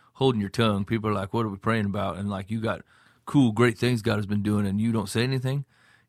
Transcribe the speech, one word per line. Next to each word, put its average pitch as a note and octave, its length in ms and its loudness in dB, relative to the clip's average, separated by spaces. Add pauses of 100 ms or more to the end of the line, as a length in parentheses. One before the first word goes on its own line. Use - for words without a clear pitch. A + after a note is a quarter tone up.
(140)
holding C3 280 2
your G2 80 -2
tongue. G#2 340 2
People G#2+ 280 -2
are - 20 2
like, G2 180 -4
"What A2+ 140 0
are A2 40 -2
we G2 80 -6
praying A2+ 280 0
about?" G2 320 -4
And, G2+ 100 -6
like, F#2+ 220 -6
you A2 100 -4
got G#2+ 220 -4 (460)
cool, C3 240 4
great A2+ 260 2
things B2 240 0
God G#2+ 140 0
has G#2 100 -2
been G#2 160 -2
doing G#2 240 0
and G2 160 0
you A#2 100 0
don't A2 160 -2
say A2+ 140 0
anything. C3 440 -2 (440)